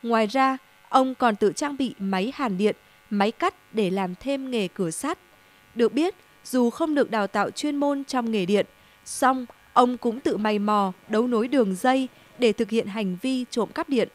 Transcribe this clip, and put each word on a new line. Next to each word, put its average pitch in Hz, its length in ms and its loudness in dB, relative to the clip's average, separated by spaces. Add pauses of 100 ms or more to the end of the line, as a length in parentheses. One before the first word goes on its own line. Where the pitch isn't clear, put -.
Ngoài 226 240 2
ra, 262 320 2 (300)
ông 262 260 4
còn 226 220 2
tự 202 160 2
trang 285 240 -6
bị 262 220 -2
máy 196 360 -2
hàn 214 240 -4
điện, 208 180 2 (340)
máy 202 220 2
cắt 359 220 -2 (180)
để 208 180 0
làm 185 300 -2
thêm 269 300 -4
nghề 214 180 -2
cửa 170 220 -4
sắt. 285 280 -6 (560)
Được 226 180 2
biết, 320 220 0 (300)
dù 247 260 2
không 320 240 -2
được 277 160 2
đào 208 160 0
tạo 202 240 -2
chuyên 294 260 -4
môn 285 280 0
trong 233 260 -4
nghề 202 160 0
điện, 202 200 2 (380)
song 262 420 0 (260)
ông 247 240 4
cũng 240 240 -4
tự 254 160 0
mày 208 220 0
mò, 202 340 0 (160)
đấu 220 180 2
nối 240 220 0
đường 233 260 2
dây 254 340 0 (300)
để 233 140 4
thực 208 180 -2
hiện 220 160 0
hành 196 360 -4
vi 254 280 -2
trộm 214 240 -2
cắp 320 140 -6
điện. 247 260 0